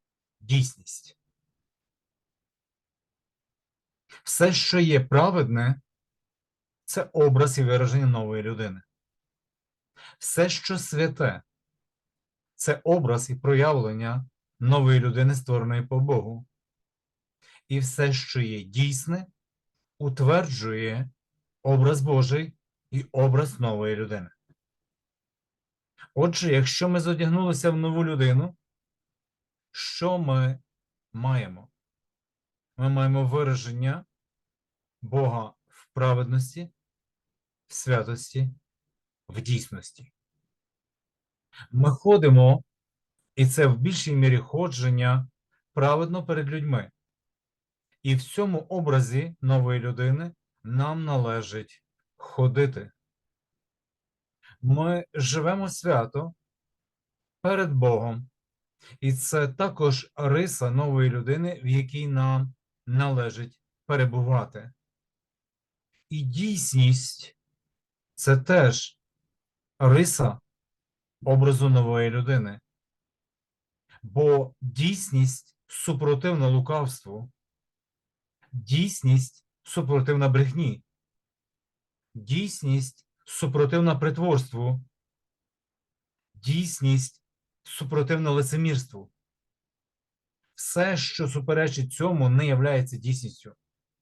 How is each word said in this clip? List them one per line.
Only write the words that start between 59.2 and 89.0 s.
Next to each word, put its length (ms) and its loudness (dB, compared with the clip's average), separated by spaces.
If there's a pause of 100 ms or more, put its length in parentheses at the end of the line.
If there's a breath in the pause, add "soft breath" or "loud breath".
також 680 -2
риса 540 -2
нової 400 2
людини, 540 -4
в 20 -4
якій 400 -2
нам 480 0 (320)
належить 760 -2 (260)
перебувати. 840 0 (1400)
І 140 -6
дійсність — 1120 0 (800)
це 220 2
теж 640 2 (800)
риса 640 4 (840)
образу 440 4
нової 420 4
людини. 500 -2 (1400 soft breath)
Бо 580 2
дійсність 960 -2 (100)
супротивна 840 0
лукавству, 800 -2 (1200)
дійсність 920 0 (180)
супротивна 640 0
брехні, 540 0 (1300)
дійсність 920 -4 (180)
супротивна 720 0
притворству, 880 -2 (1500)
дійсність 880 -2 (400)
супротивна 680 -2
лицемірству. 800 -2 (1400)